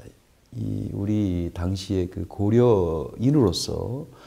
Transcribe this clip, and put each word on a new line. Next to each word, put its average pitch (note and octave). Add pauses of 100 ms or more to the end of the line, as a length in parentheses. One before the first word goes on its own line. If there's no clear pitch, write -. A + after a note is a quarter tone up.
(560)
이 G#2
우리 G2+
당시의 F#2
그 -
고려인으로서 G#2 (200)